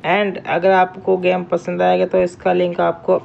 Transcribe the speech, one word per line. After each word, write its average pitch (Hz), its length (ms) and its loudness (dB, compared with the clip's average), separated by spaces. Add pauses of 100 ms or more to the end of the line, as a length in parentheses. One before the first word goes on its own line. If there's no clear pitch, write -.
And 190 420 -2
अगर 175 240 0
आपको 185 460 0
गेम 180 280 0
पसंद 175 360 -4
आएगा 185 240 2
तो 185 160 0
इसका 180 300 -2
लिंक 180 280 0
आपको 170 440 0